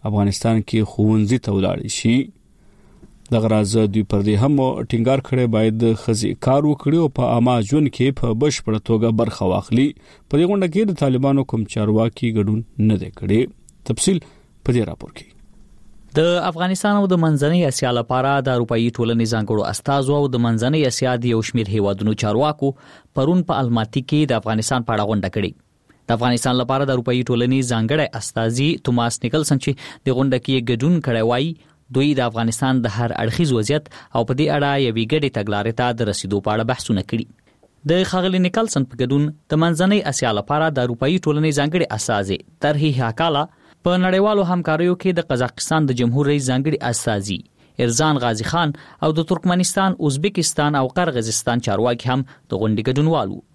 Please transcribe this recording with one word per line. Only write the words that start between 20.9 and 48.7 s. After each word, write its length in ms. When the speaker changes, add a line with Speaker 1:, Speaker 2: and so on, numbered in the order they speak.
Speaker 2:
د 80
یو 140
شمیر 280
هیوادونو 360
چارواکو 520
پرون 300
په 140
الماتي 460
کې 220
د 100
افغانستان 460
په 80
اړه 160
غونډه 240
کړې. 180
د 80
افغانستان 400
لپاره 280
د 120
اروپایي 320
ټولنې 320
ځانګړی 340
استازي 480
توماس 360
نیکلسن، 400
چې 60
د 120
غونډه 280
کې 100
یې 160
ګډون 240
کړی، 240
وایي 200
دوی 120
د 20
افغانستان 540
د 100
هر 160
اړخیز 340
وضعیت 280
او 140
په 100
دې 80
اړه 140
یوې 260
ګډې 240
تګلارې 440
ته 60
د 120
رسیدو 360
په 80
اړه 160
بحثونه 400
کړي. 160
د 20
ښاغلي 360
نیکلسن 420
په 120
ګډون 220
د 120
منځنۍ 380
اسیا 300
لپاره 300
د 160
اروپایي 380
ټولنې 340
ځانګړي 280
استازي 420
طرحې 340
حکاله 440
په 200
نړیوالو 460
همکاریو 500
کې 180
د 120
قزاقستان 560
د 120
جمهور 340
رئیس 180
ځانګړي 280
استازي 480
ارزان 440
غازي 300
خان 200